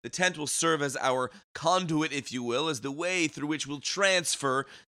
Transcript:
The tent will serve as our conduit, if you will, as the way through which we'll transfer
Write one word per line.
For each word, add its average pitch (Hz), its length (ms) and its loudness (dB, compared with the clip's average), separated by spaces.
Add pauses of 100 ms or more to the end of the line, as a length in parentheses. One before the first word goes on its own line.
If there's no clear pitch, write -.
The 120 60 -10
tent 180 280 0
will 151 120 -6
serve 160 340 2
as 131 140 -2
our 127 340 0 (240)
conduit, 160 580 2
if 135 200 -6
you 123 100 -4
will, 123 260 0
as 139 120 -2
the 135 100 -4
way 170 380 0
through 143 180 -6
which 147 200 -4
we'll 143 140 -8
transfer 156 840 2 (220)